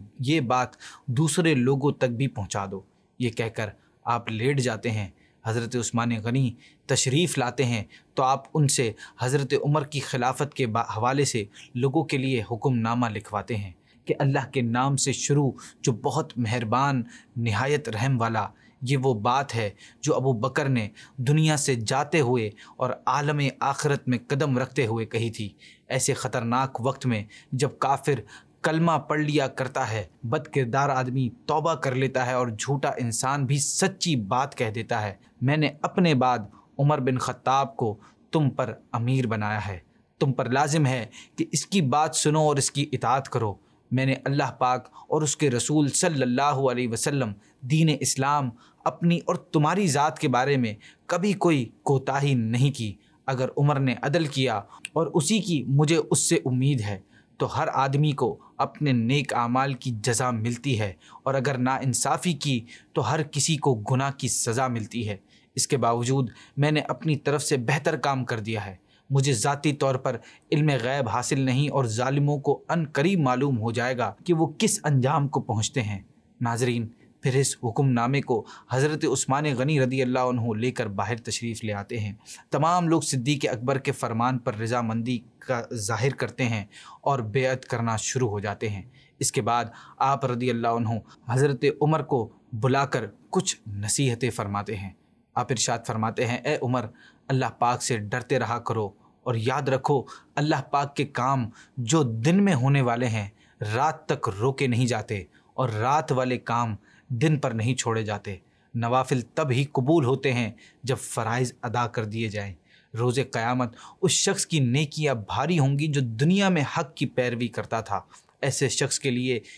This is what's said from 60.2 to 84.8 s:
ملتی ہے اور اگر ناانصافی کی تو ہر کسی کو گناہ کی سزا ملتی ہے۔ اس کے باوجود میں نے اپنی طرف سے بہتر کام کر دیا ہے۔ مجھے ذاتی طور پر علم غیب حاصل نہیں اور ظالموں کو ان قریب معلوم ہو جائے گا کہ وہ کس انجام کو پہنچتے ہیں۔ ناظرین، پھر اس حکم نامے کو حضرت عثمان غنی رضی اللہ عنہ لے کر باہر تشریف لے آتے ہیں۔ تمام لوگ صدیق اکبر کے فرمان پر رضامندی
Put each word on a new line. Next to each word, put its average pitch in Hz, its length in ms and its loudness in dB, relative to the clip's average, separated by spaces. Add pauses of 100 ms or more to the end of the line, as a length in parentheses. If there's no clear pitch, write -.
ملتی 120 480 -2
ہے 101 140 -2 (300)
اور 135 100 0
اگر 135 240 0
ناانصافی 131 760 0
کی 135 320 -2 (280)
تو 117 180 0
ہر 156 120 0
کسی 147 340 -2
کو 135 180 2
گناہ 131 360 0
کی 131 160 -4
سزا 123 400 0
ملتی 110 420 -4
ہے۔ 98 80 -6 (380)
اس - 120 0
کے 143 100 2
باوجود 120 520 2 (280)
میں 143 140 4
نے 151 80 2
اپنی 156 360 -2
طرف 143 280 0
سے 147 140 0
بہتر 147 400 0
کام 131 280 0
کر 117 140 -4
دیا 107 260 -4
ہے۔ 98 100 -12 (340)
مجھے 139 240 4
ذاتی 143 400 0
طور 135 220 2
پر 127 220 -2 (340)
علم 151 180 4 (140)
غیب 131 260 0
حاصل 123 320 0
نہیں 131 280 2
اور 131 160 0
ظالموں 139 540 0
کو 143 300 0
ان 165 240 0
قریب 175 260 2
معلوم 131 400 2
ہو 117 120 -2
جائے 120 260 -2
گا 110 160 -2 (120)
کہ 175 80 4
وہ 165 140 2
کس 165 360 0
انجام 143 440 2
کو 139 140 -2
پہنچتے 110 420 -2
ہیں۔ 101 180 -6 (400)
ناظرین، 117 460 0 (340)
پھر 131 140 0
اس 135 280 2
حکم 135 260 2
نامے 123 320 2
کو 117 240 -2 (260)
حضرت 151 340 0
عثمان 135 380 0 (140)
غنی 139 240 2
رضی 131 200 2
اللہ 127 180 0
عنہ 123 360 0
لے 120 160 -2
کر 120 160 -2
باہر 101 300 -4
تشریف 113 460 -8
لے 107 100 -4
آتے 101 260 -6
ہیں۔ 104 140 -6 (360)
تمام 165 380 2
لوگ 160 140 4
صدیق 139 500 0
اکبر 123 260 -2
کے 135 140 -2
فرمان 120 460 0
پر 120 180 -4
رضامندی 113 640 -2 (200)